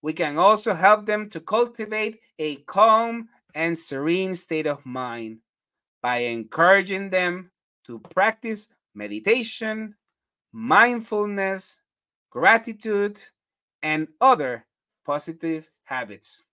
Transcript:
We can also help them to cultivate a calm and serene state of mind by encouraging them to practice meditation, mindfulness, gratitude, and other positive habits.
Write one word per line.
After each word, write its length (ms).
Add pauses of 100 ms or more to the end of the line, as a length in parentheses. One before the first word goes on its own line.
We 100
can 240
also 380
help 320
them 240
to 100
cultivate 800 (200)
a 160
calm 720 (260)
and 240
serene 560
state 320
of 180
mind 540 (640)
by 160
encouraging 920
them 420 (320)
to 160
practice 680 (260)
meditation, 1000 (580)
mindfulness, 1300 (500)
gratitude, 920 (600)
and 260 (120)
other 460 (380)
positive 640 (160)
habits. 680